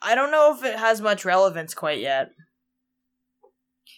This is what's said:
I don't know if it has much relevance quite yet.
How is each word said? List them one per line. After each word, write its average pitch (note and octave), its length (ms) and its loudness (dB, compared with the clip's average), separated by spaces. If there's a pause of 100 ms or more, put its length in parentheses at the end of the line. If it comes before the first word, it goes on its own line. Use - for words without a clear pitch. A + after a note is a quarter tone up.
I G#3+ 140 0
don't C#4 160 0
know D4+ 260 4
if B3+ 80 -12
it A3+ 140 -4
has A3 240 0
much G#3 220 -2
relevance F3+ 500 0
quite D3+ 240 -4
yet. C3+ 340 -4 (1600)